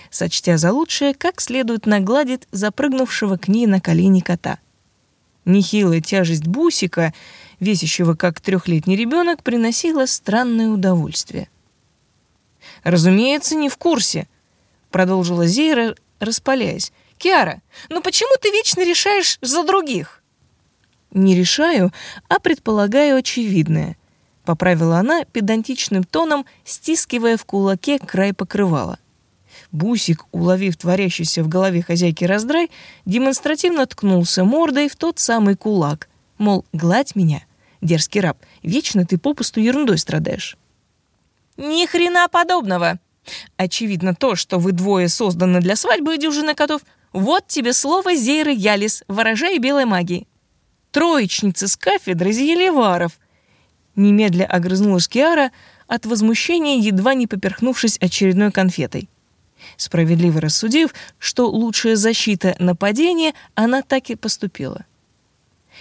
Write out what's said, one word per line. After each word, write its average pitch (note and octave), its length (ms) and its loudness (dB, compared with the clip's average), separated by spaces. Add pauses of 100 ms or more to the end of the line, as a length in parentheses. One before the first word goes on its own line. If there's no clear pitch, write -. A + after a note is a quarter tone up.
(120)
сочтя - 460 -2
за E3 140 2
лучшее, C#4 440 0
как - 260 -4
следует A#3 460 -2
нагладить B3 640 0
запрыгнувшего A3 840 -2
к - 100 -10
ней A3 180 2
на F#3+ 160 2
колени F3+ 380 4
кота. - 400 -4 (840)
Нехилая F#3 560 2
тяжесть E3 460 0
Бусика, F#3 640 0 (460)
весящего F3 560 0
как E3+ 260 -2
трёхлетний F3+ 540 0
ребёнок, D#4+ 480 -2
приносила A#3+ 640 0
странное A3+ 600 0
удовольствие. F#3 800 -2 (1300)
«Разумеется, G3 720 2
не D4+ 140 0
в - 80 -10
курсе», - 500 -2 (640)
продолжила F3+ 560 0
Зейра, A#3 500 0 (240)
распаляясь. G#3+ 720 -4 (260)
«Киара, E4 440 0 (280)
ну D#4+ 120 -6
почему C5 400 0
ты G#4+ 80 0
вечно G4+ 340 0
решаешь F4+ 580 0
за C#4 220 -2
других?» D4+ 580 -2 (920)
«Не F#3+ 240 4
решаю, G3+ 580 2 (340)
а F#4+ 120 2
предполагаю C4 800 2
очевидное», E3 800 -2 (460)
поправила E3 540 0
она C#4 280 0
педантичным A3 800 -2
тоном, D4 420 -2 (200)
стискивая A#3 720 -2
в - 80 -8
кулаке G3 540 0
край G3 340 -2
покрывала. E3+ 640 -2 (720)
Бусик, F3 600 -2
уловив F3+ 460 0
творящийся F3 640 -2
в D#3 40 -2
голове F3+ 340 0
хозяйки E3+ 440 0
раздрай, A#3+ 440 0 (360)
демонстративно C#4 800 0
ткнулся F#3 580 0
мордой C#4+ 460 2
в - 60 -18
тот E4 240 -4
самый G#3+ 360 2
кулак, E3 540 -2 (280)
мол, G#3 360 0
гладь F3 420 0
меня, E3+ 280 0 (380)
дерзкий E3 400 0
раб, E3 160 -2 (260)
вечно F#3+ 420 0
ты F3+ 120 0
попусту C#4 420 -2
ерундой B3 380 2
страдаешь. - 600 -4 (1000)
«Ни D#4 280 -2
хрена F4 420 2
подобного! G3+ 720 0 (580)
Очевидно F#3 560 -2
то, A3+ 220 0
что - 240 -4
вы F#3 120 0
двое F3+ 380 0
созданы F3+ 500 2
для F3+ 160 0
свадьбы D#4+ 400 0
и D4+ 40 -4
дюжины D4+ 340 -2
котов. D4 280 -2 (300)
Вот C4 360 0
тебе B3 260 -2
слово F4+ 420 0
Зейры D4 360 0
Ялис, G#3 560 0
ворожа A3 420 0
и F#4 80 0
белой C4+ 280 0
магии. F3+ 420 -2 (640)
Троечницы A#3+ 760 0
с - 100 -4
кафедры G3 540 -2
Зельеваров!» B3+ 880 0 (760)
Немедля G3+ 500 4
огрызнулась F#3 600 0
Киара, C#4+ 440 2 (360)
от A#3 180 -6
возмущения A#3+ 720 0
едва G#3+ 360 2
не B3 140 0
поперхнувшись G#3 720 -2
очередной F#3+ 520 2
конфетой. F3+ 580 -2 (680)
Справедливо E3+ 640 2
рассудив, A3 520 0 (240)
что - 320 -2
лучшая A3+ 460 0
защита — G#3 640 0
нападение, C#4+ 720 0 (220)
она A#3+ 260 2
так C4 280 -2
и A#3 60 -6
поступила. - 720 -6 (960)